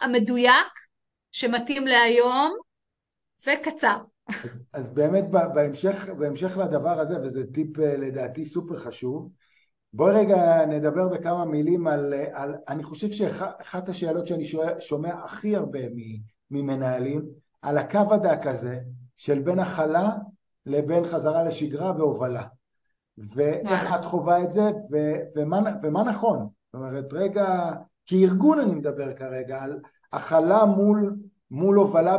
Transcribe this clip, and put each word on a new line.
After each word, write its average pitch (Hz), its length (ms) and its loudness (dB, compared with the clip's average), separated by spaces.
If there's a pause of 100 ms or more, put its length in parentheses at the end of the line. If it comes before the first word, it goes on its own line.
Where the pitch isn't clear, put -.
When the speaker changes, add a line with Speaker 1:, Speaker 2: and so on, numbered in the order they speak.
Speaker 1:
המדויק, 247 680 4 (640)
שמתאים 240 540 -2
להיום, 247 680 4 (920)
וקצר. 277 500 0 (300)
Speaker 2:
אז, - 80 -10 (380)
אז 123 180 -8
באמת 151 400 2
ב-, 170 240 2
בהמשך, 147 540 0 (100)
בהמשך 147 380 -4
לדבר 160 440 -2
הזה, 156 200 -4
וזה 131 320 -6
טיפ, 151 260 -6
אה, 147 180 2
לדעתי 131 480 -8
סופר 170 320 -8
חשוב, 135 540 -10 (600)
בואי 165 220 4
רגע 175 520 4
נדבר 151 420 0
בכמה 175 360 -4
מילים 160 420 0
על, 143 280 0
אה, 139 280 -6
על, 147 120 -6 (140)
אני 151 140 -6
חושב 185 280 -8
שאחת 185 800 -6
השאלות 170 380 -4
שאני 156 180 -4
שואל, 160 360 -4
שומע 156 340 -6
הכי 208 420 -4
הרבה 135 320 -6
מ-, 113 340 -12 (280)
ממנהלים, 135 800 -4 (340)
על 147 160 0
הקו 196 200 -2 (120)
הדק 196 360 2
הזה, 123 340 -4 (360)
של 143 220 0
בין 175 200 0
הכלה 175 520 0 (560)
לבין 151 400 0
חזרה 165 360 0
לשגרה 151 540 -4
והובלה. 123 460 -2 (760)
ואיך 147 640 -2
Speaker 1:
וואלה. 175 140 -2
Speaker 2:
את - 80 -2
חווה 175 400 2
את - 80 -2
זה, 208 180 4 (220)
ו-, 151 260 0 (180)
ומה, 156 240 0 (220)
ומה 156 200 0
נכון? 220 360 0
זאת - 360 -12
אומרת, 135 380 -8
רגע, 185 600 0 (340)
כארגון 190 540 6
אני 202 140 2
מדבר 139 400 -4
כרגע, 131 480 -8
על 147 180 -8 (320)
הכלה 165 520 4
מול, 202 520 4 (340)
מול 185 260 4
הובלה 185 420 4